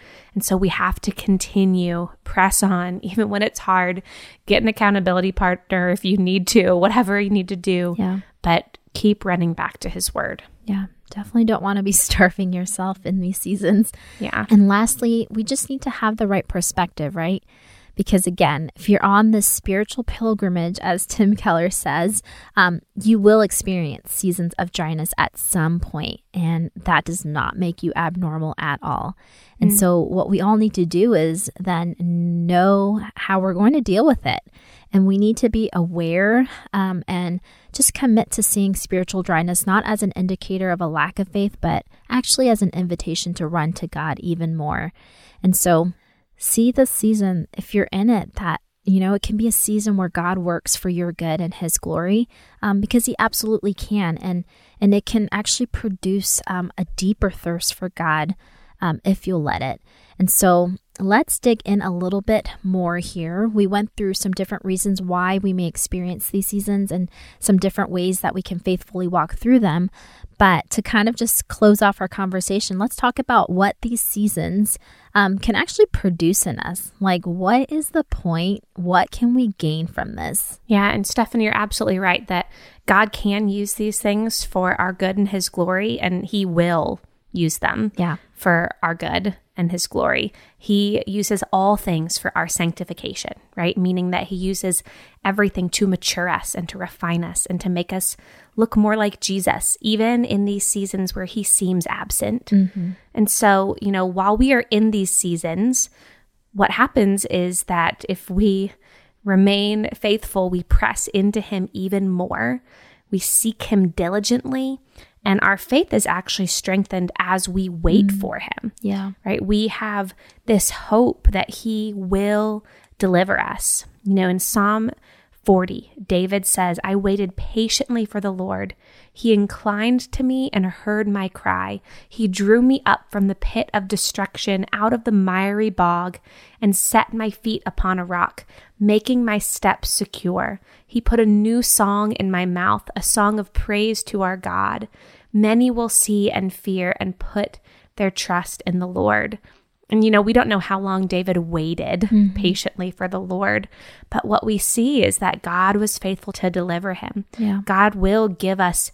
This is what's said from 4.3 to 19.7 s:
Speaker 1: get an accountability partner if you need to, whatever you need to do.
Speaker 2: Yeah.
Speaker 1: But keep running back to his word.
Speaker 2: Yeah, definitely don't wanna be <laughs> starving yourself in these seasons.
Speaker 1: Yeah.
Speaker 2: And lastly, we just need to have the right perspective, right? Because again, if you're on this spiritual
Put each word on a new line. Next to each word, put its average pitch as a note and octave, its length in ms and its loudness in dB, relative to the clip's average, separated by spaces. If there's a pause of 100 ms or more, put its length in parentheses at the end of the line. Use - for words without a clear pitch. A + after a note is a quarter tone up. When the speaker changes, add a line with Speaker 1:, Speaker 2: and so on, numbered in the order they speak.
Speaker 1:
get B3 160 4
an A3+ 60 2
accountability F#3+ 640 2
partner F3+ 580 0
if F3+ 140 -2
you F#3+ 120 2
need F#3 320 2
to, F3+ 280 6
whatever G3+ 440 2
you G3+ 100 -2
need F#3+ 180 0
to G3 80 -6
do. F3 420 -2
Speaker 2:
Yeah. F#3+ 220 -2 (220)
Speaker 1:
But - 340 0 (180)
keep G#3 300 0
running F3 280 0
back - 260 -6
to F#3+ 100 -8
his F3+ 240 -6
word. - 300 -6 (220)
Speaker 2:
Yeah, G3 220 -4 (240)
definitely A3+ 340 0
don't A3 180 0
wanna G3 220 -2
be G3 80 0
<laughs> - 160 2
starving F#3 440 2
yourself F#3 540 -6
in F#3+ 140 -2
these F3+ 200 -4
seasons. G3 520 2 (260)
Speaker 1:
Yeah. - 320 -4
Speaker 2:
And G3+ 160 8
lastly, A3+ 640 2
we A3 140 -4
just - 260 -4
need C4+ 120 -8
to C4 80 -4
have A3 260 -2
the A3 100 0
right G3 220 0
perspective, F3 680 -4
right? E3+ 300 -2 (500)
Because F#3 340 2
again, D#3 480 0
if - 120 -14
you're G3+ 160 4
on G#3 280 6
this G#3 140 2
spiritual - 580 -2